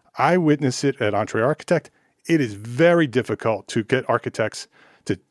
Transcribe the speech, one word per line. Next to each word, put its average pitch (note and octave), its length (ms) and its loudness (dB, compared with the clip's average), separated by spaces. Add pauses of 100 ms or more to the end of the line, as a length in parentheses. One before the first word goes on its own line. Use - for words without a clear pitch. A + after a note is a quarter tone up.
(180)
I D#3 200 2
witness D3 460 0
it C#3 180 0
at G#2 120 0
EntreArchitect. A2+ 720 -2 (400)
It D#3+ 140 2
is A2 120 -4
very C#3+ 540 2
difficult A2+ 600 -2
to A2+ 140 -2
get B2+ 260 -2
architects A#2 580 -2 (380)
to, G2+ 100 -2 (160)